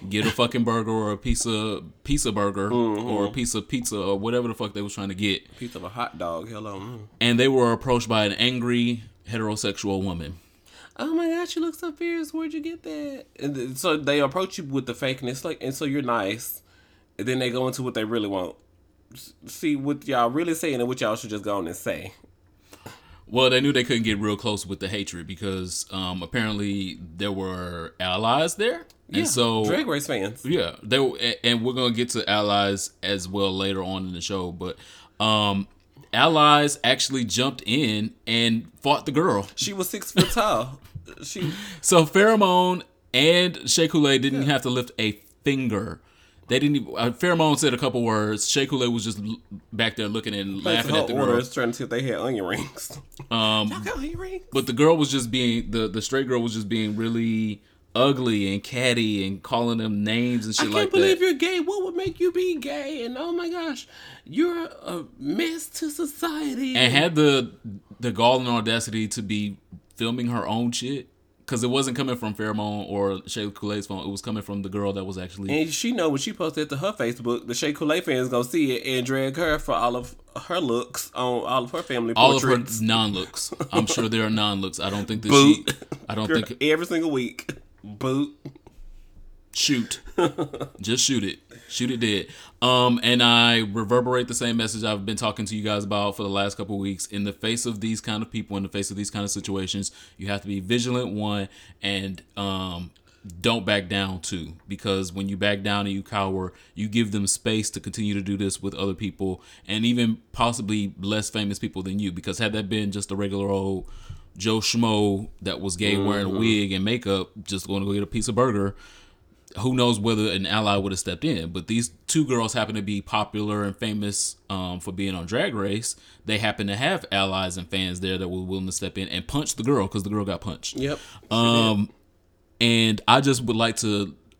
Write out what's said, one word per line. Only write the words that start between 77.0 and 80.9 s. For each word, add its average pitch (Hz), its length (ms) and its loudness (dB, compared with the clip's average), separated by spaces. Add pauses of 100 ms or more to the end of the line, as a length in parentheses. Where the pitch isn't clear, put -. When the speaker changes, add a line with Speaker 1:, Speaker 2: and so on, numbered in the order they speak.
Speaker 2:
the 120 80 -6
Shea 151 180 0
Coulee 156 300 0
fans 127 260 0
gonna 120 160 2
see 131 320 2
it - 100 -6
and 127 200 0
drag 135 320 0
her 156 200 0
for - 160 -4
all 120 220 2
of 123 180 -8 (280)
her 175 180 -2
looks 123 540 -2